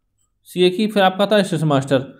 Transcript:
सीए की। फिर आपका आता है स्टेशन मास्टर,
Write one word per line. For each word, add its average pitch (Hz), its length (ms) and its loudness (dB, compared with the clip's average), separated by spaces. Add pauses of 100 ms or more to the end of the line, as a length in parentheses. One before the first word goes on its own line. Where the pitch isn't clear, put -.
(480)
सीए 180 220 0
की। 214 160 -2
फिर 208 160 0
आपका 190 220 0
आता 208 120 2
है 196 80 2
स्टेशन 160 220 -2
मास्टर, 139 400 0 (140)